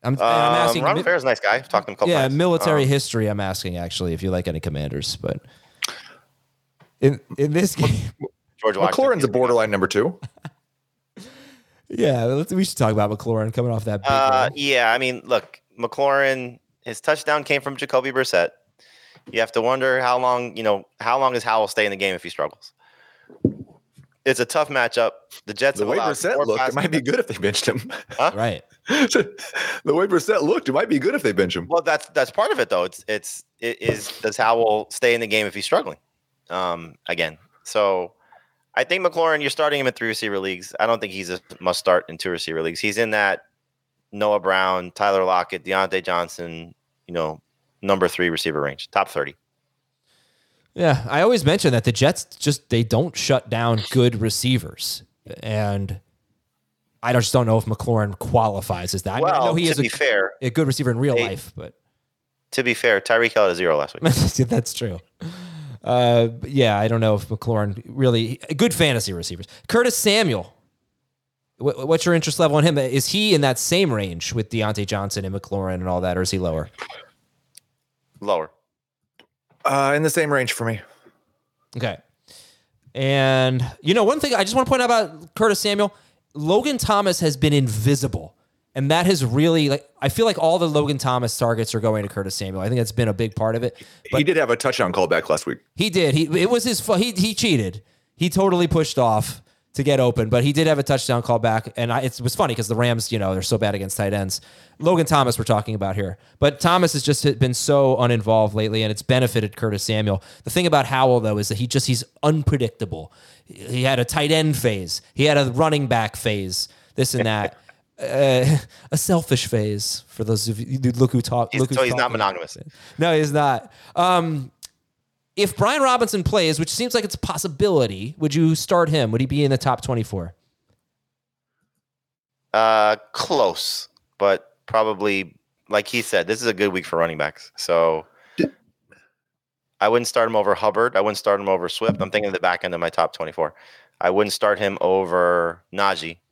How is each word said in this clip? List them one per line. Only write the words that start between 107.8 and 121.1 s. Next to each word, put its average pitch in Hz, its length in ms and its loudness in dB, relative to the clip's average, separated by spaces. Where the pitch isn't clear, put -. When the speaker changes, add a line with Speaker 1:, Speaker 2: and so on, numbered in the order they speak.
Speaker 1:
uninvolved 110 560 2
lately, 110 300 0
and 107 80 0
it's 107 100 -8
benefited 117 540 0
Curtis 104 260 -2
Samuel. 107 400 0
The - 60 -8
thing 180 160 0
about 147 200 4
Howell, 131 340 4
though, 107 180 0
is 104 100 -2
that 104 100 -4
he 120 80 -4
just, 131 220 0
he's 123 160 0
unpredictable. 123 920 -2
He 123 360 -6
had 131 160 2
a 123 60 2
tight 147 260 0
end 156 260 2
phase. 107 460 -2
He 131 100 2
had 147 120 4
a 139 140 2
running 143 380 0
back 113 260 0
phase, 98 540 -4
this 131 220 -2
and 113 100 0
that. 104 360 -2
<laughs> - 40 -20
Uh, 131 560 2
a 151 60 -2
selfish 156 500 0
phase 107 640 -4
for - 160 -8
those 107 240 -2
of 107 100 -4
you 123 240 -6
who 143 100 2
look 123 200 2